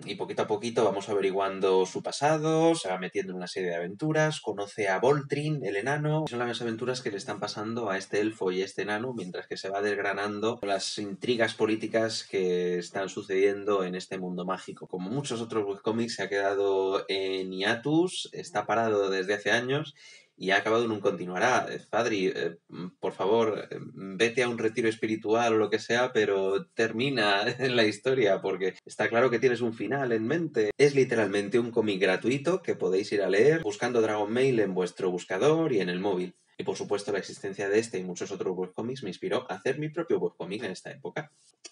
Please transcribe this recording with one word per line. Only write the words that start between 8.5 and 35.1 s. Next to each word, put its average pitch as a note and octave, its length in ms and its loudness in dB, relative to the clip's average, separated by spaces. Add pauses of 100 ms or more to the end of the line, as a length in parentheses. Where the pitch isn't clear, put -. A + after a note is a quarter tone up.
y F#2+ 100 0
este G2 200 -4
enano G#2+ 320 -4
mientras G2 320 -8
que - 100 -8
se F#2+ 120 -8
va G2 140 -2
desgranando G#2 800 -2
las G2+ 360 -4
intrigas G#2 560 -2
políticas A2 680 0
que F2+ 540 0
están F#2+ 300 -6
sucediendo G2+ 760 0
en F2+ 100 -4
este F#2 240 -6
mundo F2+ 260 -6
mágico. F#2 420 -8
Como F#2 240 -8
muchos C3+ 300 -4
otros A2+ 260 -2
webcómics, A2+ 500 -2
se G2 60 -4
ha F#2+ 60 -4
quedado G2 800 2
en F#2+ 440 -2
hiatus, B2+ 800 0
está - 340 -4
parado G#2 440 2
desde F#2+ 240 0
hace G2+ 160 -2
años C3 440 0 (440)
y F#2 120 -2
ha G2 80 4
acabado A2+ 260 2
en A2+ 60 0
un G#2 100 -2
continuará. F#2 720 0
Eh, - 80 -8
Fadri, G#2+ 480 0
eh, F2 300 -2 (120)
mm, F2+ 320 -12
por F#2 120 -4
favor, G#2+ 580 0
eh, - 80 -10 (160)
vete A2 480 0
a A#2+ 60 0
un A#2 100 -4
retiro A2+ 300 0
espiritual A2 680 0
o G#2+ 40 4
lo G#2 120 2
que A2+ 80 0
sea, A#2 340 0
pero G2 600 2
termina A2 720 0
<laughs> - 140 -2
la B2 260 2
historia, G#2+ 560 2
porque F#2 340 -2 (100)
está - 240 -2
claro A#2+ 220 4
que A#2 80 2
tienes A#2+ 240 2
un A#2 100 0
final A#2 400 -2
en A2 140 0
mente. C3+ 500 0
Es C#3+ 180 6
literalmente G#2+ 640 4
un A#2+ 120 0
cómic G#2+ 300 2
gratuito B2+ 640 2
que G#2 120 -2
podéis F#2 380 0
ir G2+ 100 2
a F#2 80 2
leer C3 320 6
buscando A#2+ 380 0
Dragon G#2+ 300 2
Mail B2+ 300 4
en F#2+ 140 2
vuestro F#2 360 0